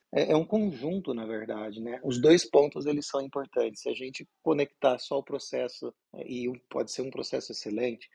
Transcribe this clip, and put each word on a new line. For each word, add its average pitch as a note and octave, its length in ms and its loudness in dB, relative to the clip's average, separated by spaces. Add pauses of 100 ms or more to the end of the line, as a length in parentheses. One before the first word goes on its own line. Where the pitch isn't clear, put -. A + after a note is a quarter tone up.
(120)
é, C#3+ 180 4
é D#3 60 6
um E3 100 4
conjunto, F3 680 -2
na A2+ 140 -4
verdade, A2 540 -6
né? A#2+ 240 -6
Os B2 160 0
dois D#3+ 280 8
pontos, C#3+ 380 6
eles D3 220 0
são C#3 120 0
importantes. B2+ 640 -2
Se C3 60 -4
a B2 60 -2
gente C3 340 -10 (160)
conectar C#3+ 560 2
só - 180 -4
o C#3 60 -4
processo, B2+ 680 -6 (220)
é, - 160 -12
e B2 180 -4
um, B2+ 60 -4 (160)
pode B2+ 220 -4
ser B2+ 100 -6
um C3 80 -4
processo B2+ 400 -6
excelente, A2+ 640 -4